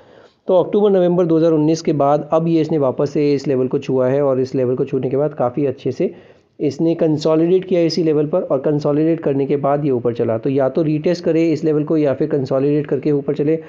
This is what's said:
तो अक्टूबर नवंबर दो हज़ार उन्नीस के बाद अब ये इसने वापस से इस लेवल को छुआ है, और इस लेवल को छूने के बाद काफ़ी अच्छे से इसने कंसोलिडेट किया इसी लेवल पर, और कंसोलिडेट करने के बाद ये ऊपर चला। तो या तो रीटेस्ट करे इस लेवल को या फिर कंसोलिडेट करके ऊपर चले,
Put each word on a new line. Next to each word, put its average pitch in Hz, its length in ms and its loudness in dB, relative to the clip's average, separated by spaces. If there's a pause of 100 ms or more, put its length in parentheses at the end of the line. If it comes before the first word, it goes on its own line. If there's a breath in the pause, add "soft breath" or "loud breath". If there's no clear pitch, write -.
(460 loud breath)
तो 185 160 4
अक्टूबर 208 280 2
नवंबर 180 360 2
दो 160 100 2
हज़ार 160 160 4
उन्नीस 160 300 2
के 165 100 -2
बाद 147 400 0
अब 165 160 2
ये 165 120 2
इसने 156 180 0
वापस 139 320 0
से 147 220 0
इस 139 160 -2
लेवल 131 200 0
को 143 100 -2
छुआ 131 300 0
है, 139 140 0
और 135 180 0
इस 131 140 -4
लेवल 127 200 0
को 139 100 -2
छूने 127 260 -4
के 135 60 -2
बाद 147 180 -2
काफ़ी 139 320 -2
अच्छे - 260 -4
से - 220 -4 (460 loud breath)
इसने 165 340 0
कंसोलिडेट 160 720 2
किया 175 160 0
इसी 170 220 0
लेवल 151 240 0
पर, 180 160 -2
और 147 160 -2
कंसोलिडेट 156 600 0
करने 139 260 -2
के 143 100 0
बाद 143 280 0
ये 143 60 0
ऊपर 120 240 0
चला। 113 240 -2
तो 139 120 -4
या 135 180 2
तो 170 140 -2
रीटेस्ट 156 420 -2
करे 165 280 2
इस 156 120 -4
लेवल 151 200 0
को 160 120 -2
या 151 180 2
फिर 156 140 -2
कंसोलिडेट 147 580 0
करके 147 260 -2
ऊपर 143 220 -2
चले, 151 220 0 (120 loud breath)